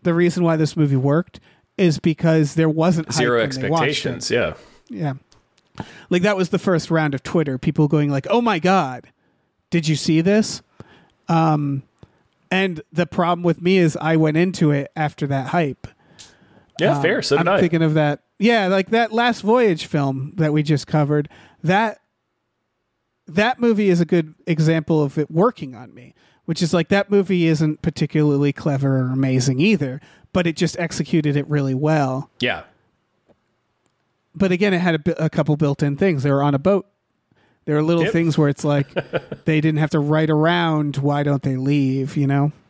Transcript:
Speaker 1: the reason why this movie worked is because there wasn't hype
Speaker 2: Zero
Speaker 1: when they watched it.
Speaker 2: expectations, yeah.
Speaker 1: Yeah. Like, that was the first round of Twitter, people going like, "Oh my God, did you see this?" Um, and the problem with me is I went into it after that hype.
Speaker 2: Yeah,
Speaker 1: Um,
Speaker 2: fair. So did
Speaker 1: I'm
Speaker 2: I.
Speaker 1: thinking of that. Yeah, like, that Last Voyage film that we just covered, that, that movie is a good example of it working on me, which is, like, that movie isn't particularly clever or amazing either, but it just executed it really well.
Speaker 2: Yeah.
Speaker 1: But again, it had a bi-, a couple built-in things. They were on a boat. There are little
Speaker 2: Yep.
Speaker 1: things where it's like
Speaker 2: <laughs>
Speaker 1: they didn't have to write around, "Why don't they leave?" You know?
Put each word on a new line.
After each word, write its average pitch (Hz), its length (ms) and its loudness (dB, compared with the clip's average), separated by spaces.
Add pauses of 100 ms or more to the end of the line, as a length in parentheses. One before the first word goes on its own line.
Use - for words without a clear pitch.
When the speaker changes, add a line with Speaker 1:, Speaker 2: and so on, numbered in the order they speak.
Speaker 1:
the 170 100 2
reason 175 300 2
why 165 120 2
this 156 200 0
movie 143 200 2
worked 143 440 0 (360)
is 170 220 2
because 160 560 0
there 160 140 2
wasn't 160 400 0
hype 117 80 -6
Speaker 2:
Zero 123 240 2
Speaker 1:
when 110 100 0
they 131 180 -6
watched 160 140 0
it. 151 60 0
Speaker 2:
expectations, 139 420 -6
yeah. 107 240 -2 (340)
Speaker 1:
Yeah. 165 260 -6 (960)
Like, 180 140 0
that 202 140 2
was 185 140 -2
the 175 80 0
first 175 320 -2
round 156 240 0
of 131 100 -8
Twitter, 143 340 -2
people 147 300 0
going 147 220 0
like, 135 200 -4
"Oh 233 120 2
my 220 160 0
God, 151 500 -2 (640)
did 165 180 0
you 156 80 2
see 160 240 0
this?" 202 420 0 (680)
Um, 151 540 0 (680)
and 185 320 -2 (100)
the 165 140 -2
problem 175 360 -2
with 170 200 0
me 185 160 2
is 165 220 2
I 160 160 0
went 156 200 2
into 175 340 2
it 139 240 -2
after 156 340 -4
that 135 200 -4
hype. 151 400 -4 (920)
Speaker 2:
Yeah, 165 200 2
Speaker 1:
Um, 139 40 -4
Speaker 2:
fair. 208 200 0
So 143 160 0
did 165 100 0
Speaker 1:
I'm 202 80 2
Speaker 2:
I. - 40 2
Speaker 1:
thinking 165 220 2
of 156 120 2
that. 151 260 0 (180)
Yeah, 220 280 2
like, 190 240 0
that 226 220 0
Last 240 280 0
Voyage 214 460 2
film 139 500 -4
that 156 160 0
we 151 100 2
just 147 240 0
covered, 147 420 0 (360)
that, 202 360 0 (1300)
that 208 340 -2
movie 214 280 2
is 175 120 4
a 175 40 2
good 156 300 -2 (120)
example 160 560 2
of 139 140 -4
it 151 140 -4
working 160 460 -2
on 117 180 -20
me, 123 200 -20 (300)
which 165 160 -4
is, 170 140 0
like, 170 140 0
that 196 220 0
movie 190 360 2
isn't 156 360 0
particularly 147 680 0
clever 135 460 -2
or 127 140 -2
amazing 131 480 0
either, 147 400 0 (340)
but 180 120 0
it 165 100 -4
just - 220 -2
executed 151 580 -2
it 143 120 -4
really 143 260 0
well. 139 560 -2 (100)
Speaker 2:
Yeah. 104 220 -2 (1700)
Speaker 1:
But 185 160 2
again, 185 240 2
it 175 60 0
had 175 160 2
a - 20 0
bi-, 165 200 -2
a 156 120 0
couple 151 260 0
built-in 143 400 0
things. 165 280 0
They 143 60 0
were 139 120 2
on 143 120 2
a 139 40 0
boat. 185 280 0 (800)
There 151 100 0
are 151 60 2
little 165 220 2
Speaker 2:
Yep. 214 80 -2
Speaker 1:
things 165 260 0
where 151 100 4
it's - 160 -4
like 143 280 0
Speaker 2:
<laughs> - 520 -8
Speaker 1:
they 156 160 2
didn't 156 180 0
have 151 120 0
to 156 100 0
write 156 300 0
around, 156 680 0
"Why 143 260 0
don't 143 200 0
they 131 140 -2
leave?" 135 600 0
You 143 100 0
know? 143 260 0 (180)